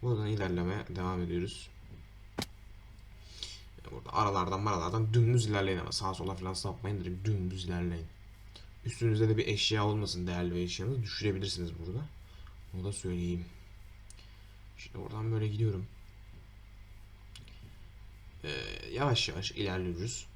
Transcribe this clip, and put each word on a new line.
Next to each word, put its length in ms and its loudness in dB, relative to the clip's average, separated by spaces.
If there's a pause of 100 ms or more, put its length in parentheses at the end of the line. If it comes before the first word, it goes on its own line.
Buradan 240 4
ilerlemeye 580 2 (120)
devam 260 0
ediyoruz. 480 -2 (2250)
Burada 220 -10
aralardan 480 4
maralardan 540 4
dümdüz 320 10
ilerleyin 320 4
ama 140 -2
sağa 220 2
sola 200 0
falan 200 -2
sapmayın. 500 -2
Direkt 200 -2
dümdüz 400 2
ilerleyin. 420 0 (760)
Üstünüzde 440 6
de 80 8
bir 100 4
eşya 400 4
olmasın, 400 2
değerli 280 2
bir 60 2
eşyanız 420 0
düşürebilirsiniz 760 0
burada. 220 -4 (760)
Onu 100 -4
da 80 -2
söyleyeyim. 520 0 (1300)
Şimdi 200 -10
oradan 340 -2
böyle 160 2
gidiyorum. 380 2 (2500)
Ee, 40 -6 (440)
yavaş 360 2
yavaş 220 -4
ilerliyoruz. 840 -2